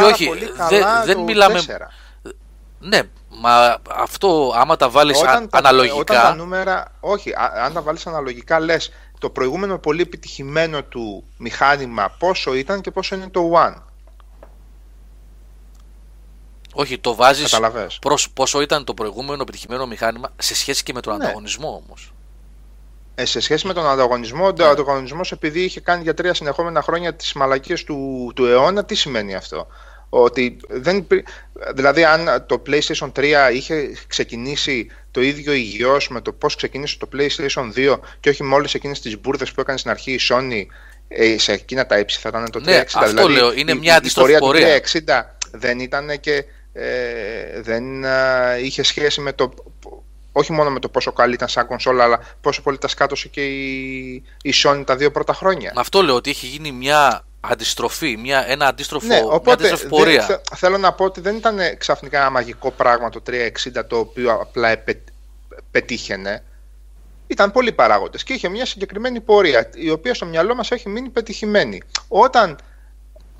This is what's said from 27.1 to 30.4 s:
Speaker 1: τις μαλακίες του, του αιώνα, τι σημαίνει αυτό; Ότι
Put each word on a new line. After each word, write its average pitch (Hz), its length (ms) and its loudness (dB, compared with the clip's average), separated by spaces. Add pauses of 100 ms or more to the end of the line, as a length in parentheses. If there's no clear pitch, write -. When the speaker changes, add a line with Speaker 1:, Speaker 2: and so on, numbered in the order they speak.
Speaker 1:
τις - 180 -10
μαλακίες 135 520 -2
του, 135 500 -8
του 127 120 0
αιώνα, 156 380 4
τι 214 100 -8
σημαίνει 107 400 -4
αυτό; 82 320 -10 (420)
Ότι 120 600 2